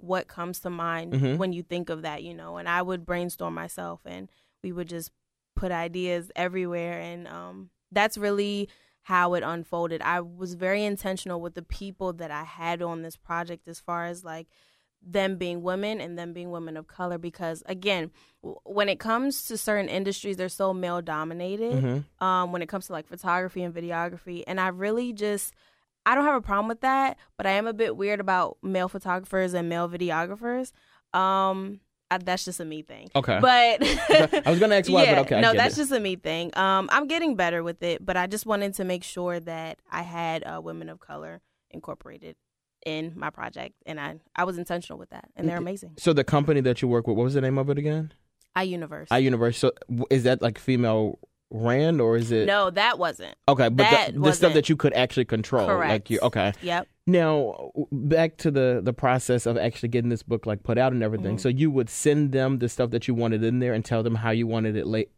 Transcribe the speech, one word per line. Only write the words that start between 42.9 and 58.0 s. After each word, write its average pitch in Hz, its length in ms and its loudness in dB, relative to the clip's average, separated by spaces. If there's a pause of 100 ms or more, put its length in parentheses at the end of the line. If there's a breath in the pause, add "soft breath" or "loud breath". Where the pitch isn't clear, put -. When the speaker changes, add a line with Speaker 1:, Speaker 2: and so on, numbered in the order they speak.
Speaker 1:
my 147 140 -8
project, - 460 -12 (100)
and 151 140 -12
I, 156 200 -10 (160)
I 175 80 0
was 180 140 -2
intentional 175 420 -8
with 175 120 -20
that, - 240 -18
and - 120 -2
they're 170 80 0
Speaker 2:
Okay. 170 80 -4
Speaker 1:
amazing. 190 340 -10
Speaker 2:
So 170 160 4
the 139 120 4
company 147 360 4
that 127 200 2
you 131 60 2
work 120 200 2
with, 110 100 2
what 117 60 2
was 131 100 0
the 143 80 2
name 131 160 0
of 135 120 0
it 143 80 0
again? 151 340 -2 (460)
Speaker 1:
iUniverse. 165 500 -4
Speaker 2:
iUniverse. 120 480 4
So 131 160 4 (160)
w-, 123 220 -2
is 131 140 4
that, 127 180 4
like, 110 180 0
female 113 580 2 (320)
ran, 135 500 2
or 113 180 6
is 117 140 0
it? 110 140 4
Speaker 1:
No, 196 260 4
that 208 280 2
wasn't. 151 360 -4 (120)
Speaker 2:
Okay, 131 220 6
but 123 200 6
Speaker 1:
That - 240 6
Speaker 2:
the, 143 60 -2
the 147 140 6
stuff 175 160 6
Speaker 1:
wasn't. 156 60 4
Speaker 2:
that 147 140 6
you 160 60 6
could 143 180 4
actually 123 320 2
control, 110 420 0
like, 104 100 2
Speaker 1:
Correct. 139 340 0
Speaker 2:
you, 107 100 4
okay. 101 400 2
Speaker 1:
Yep. 175 260 -2 (180)
Speaker 2:
Now, 156 720 2
w-, 147 160 -2
back 156 460 2